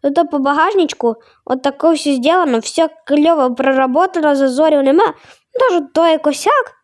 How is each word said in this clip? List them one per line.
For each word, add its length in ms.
Тут 300
по 80
багажничку 760
от 160
таке 300
все 220
зроблено, 460
все 300
кльово 480
проработано, 800
зазорів 480
нема. 300
Даже 340
той 240
косяк 680